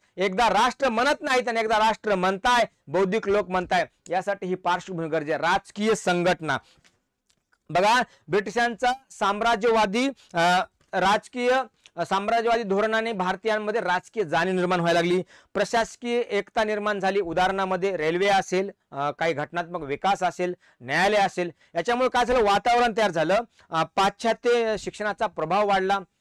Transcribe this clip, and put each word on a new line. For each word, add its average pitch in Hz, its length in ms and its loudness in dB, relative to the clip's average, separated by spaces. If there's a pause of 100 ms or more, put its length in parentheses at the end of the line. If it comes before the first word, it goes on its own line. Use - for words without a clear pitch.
(180)
एकदा 196 320 2
राष्ट्र 240 400 2
म्हणत 262 320 0
नाहीत 254 260 0
आणि 226 120 -2
एकदा 220 200 0
राष्ट्र 214 360 2
म्हणताय, 196 500 2 (220)
बौद्धिक 196 420 0
लोक 196 200 2
म्हणताय, 180 360 0 (240)
यासाठी 190 380 -4
ही 180 80 -2
पार्श्वभूमी 180 540 -4
गरजे 151 240 -2
आहे. 147 80 -2
राजकीय 202 540 0
संघटना 175 600 0 (1120)
बघा, 208 320 4 (260)
ब्रिटिशांचा 233 640 0 (200)
साम्राज्यवादी, 220 960 0 (260)
अ, 175 60 -2 (540)
राजकीय, 220 640 0 (380)
अ, 170 100 -4
साम्राज्यवादी 226 580 0
धोरणाने 220 480 0
भारतीयांमध्ये 214 680 -2
राजकीय 180 420 -2
जाणीव 170 300 0
निर्माण 180 260 0
व्हायला 170 200 2
लागली, 175 240 0 (300)
प्रशासकीय 233 680 -2
एकता 208 440 -4
निर्माण 208 360 -2
झाली. 190 220 0
उदाहरणामध्ये 185 760 -2
रेल्वे 170 300 0
असेल, 190 440 0 (200)
अ, 143 200 -4
काही 165 220 -4
घटनात्मक 170 480 -8
विकास 156 420 -2
असेल, 180 320 -4 (260)
न्यायालय 175 360 0
असेल, 180 340 -2 (240)
याच्यामुळे 240 340 0
काय 247 160 0
झालं, 247 180 2
वातावरण 233 540 2
तयार 214 140 2
झालं. 165 280 2 (300)
अ, 165 140 0
पाश्चात्य 226 960 0
शिक्षणाचा 208 480 -6
प्रभाव 180 400 0
वाढला, 196 320 0 (220)